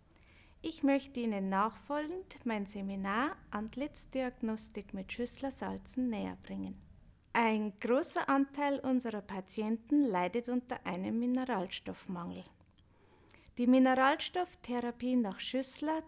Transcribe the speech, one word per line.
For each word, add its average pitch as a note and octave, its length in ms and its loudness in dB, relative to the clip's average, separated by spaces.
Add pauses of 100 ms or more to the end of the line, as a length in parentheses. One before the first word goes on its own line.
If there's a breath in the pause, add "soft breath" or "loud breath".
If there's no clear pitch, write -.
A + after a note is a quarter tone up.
(600 soft breath)
Ich D#4+ 200 -8
möchte C#4 380 2
Ihnen G3+ 300 -2
nachfolgend D4 960 -2
mein G#3 220 -2
Seminar G3 680 -4 (160)
Antlitzdiagnostik A3 1400 -6
mit F#3+ 180 -8
Schüssler-Salzen A#3+ 1000 -4
näher F#3+ 340 -4
bringen. F#3+ 360 -8 (540)
Ein G#3+ 480 2
großer C#4 480 2
Anteil C#4 500 2
unserer A#3+ 420 0
Patienten A3 840 0
leidet F#3 420 2
unter - 380 -2
einem F#3+ 340 -2
Mineralstoffmangel. F#3 1300 -2 (1120 soft breath)
Die A#3+ 100 2
Mineralstofftherapie B3+ 1500 4
nach G#3+ 240 0
Schüssler D4 680 -2